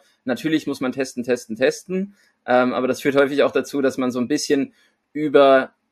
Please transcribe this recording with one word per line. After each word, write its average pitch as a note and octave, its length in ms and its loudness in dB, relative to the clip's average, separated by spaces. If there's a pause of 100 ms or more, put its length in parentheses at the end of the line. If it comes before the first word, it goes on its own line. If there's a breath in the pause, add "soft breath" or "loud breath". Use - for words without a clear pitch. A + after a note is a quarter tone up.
(260 soft breath)
Natürlich D3 400 -4
muss C#3 160 -8
man B2+ 100 -2
testen, C3 320 -8
testen, A#2+ 320 -4
testen. F3+ 600 -4 (320 soft breath)
Ähm, B2+ 260 2
aber B2+ 140 -2
das B2 140 -4
führt C#3 140 0
häufig C#3 280 2
auch C3+ 80 2
dazu, C#3+ 300 -2
dass C3 160 0
man B2+ 140 -2
so B2 80 -6
ein A#2+ 80 -2
bisschen C#3+ 460 -2 (400 soft breath)
über C#3 600 4 (180)